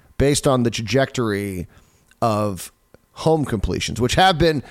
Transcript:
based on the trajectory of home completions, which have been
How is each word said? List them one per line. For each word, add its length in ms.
based 300
on 160
the 80
trajectory 960
of 500
home 320
completions, 560
which 140
have 240
been 320